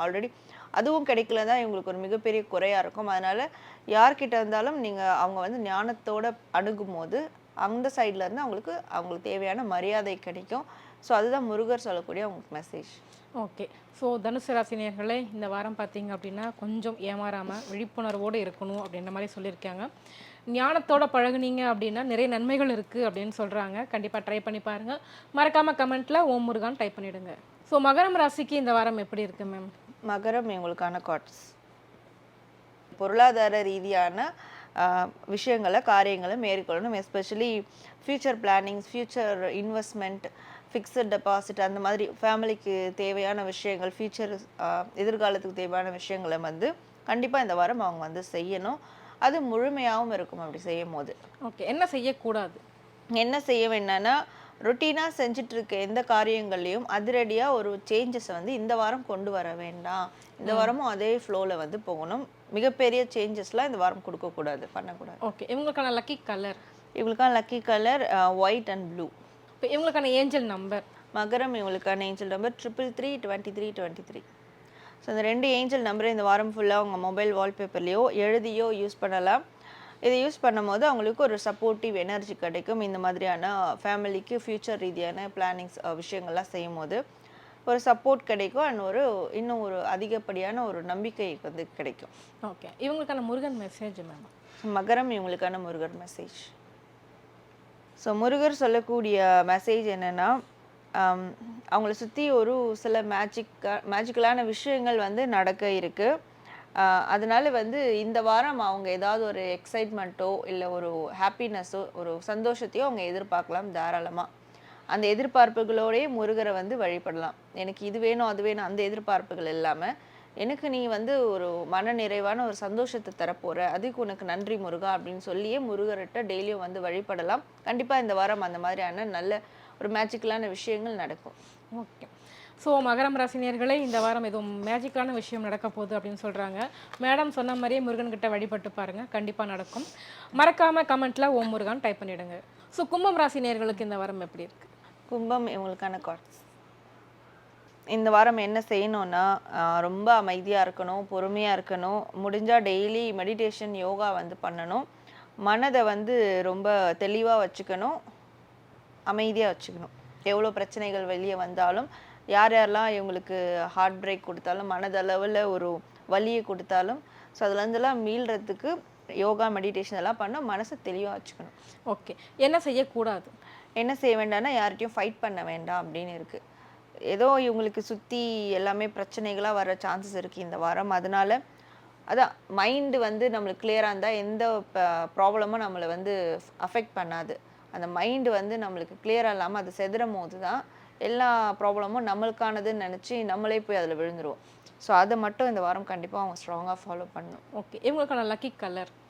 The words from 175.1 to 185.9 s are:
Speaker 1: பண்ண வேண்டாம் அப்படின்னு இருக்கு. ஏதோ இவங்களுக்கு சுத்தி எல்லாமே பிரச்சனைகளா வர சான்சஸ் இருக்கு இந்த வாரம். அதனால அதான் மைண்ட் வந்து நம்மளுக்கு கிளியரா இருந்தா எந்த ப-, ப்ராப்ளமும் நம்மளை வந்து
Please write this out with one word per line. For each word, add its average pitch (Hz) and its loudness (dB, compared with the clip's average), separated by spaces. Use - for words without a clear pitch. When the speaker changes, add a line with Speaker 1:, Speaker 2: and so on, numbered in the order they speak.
Speaker 1:
பண்ண 190 -4
வேண்டாம் 165 -4
அப்படின்னு 175 -8
இருக்கு. - -12
ஏதோ 226 4
இவங்களுக்கு 226 0
சுத்தி 220 -4
எல்லாமே 196 0
பிரச்சனைகளா 208 -4
வர 190 0
சான்சஸ் 196 -4
இருக்கு 185 -8
இந்த 175 -8
வாரம். 180 0
அதனால 196 2
அதான் 233 4
மைண்ட் 254 2
வந்து 226 2
நம்மளுக்கு 202 -2
கிளியரா 220 2
இருந்தா 208 2
எந்த 214 0
ப-, 170 2
ப்ராப்ளமும் 208 4
நம்மளை 180 -4
வந்து 180 -2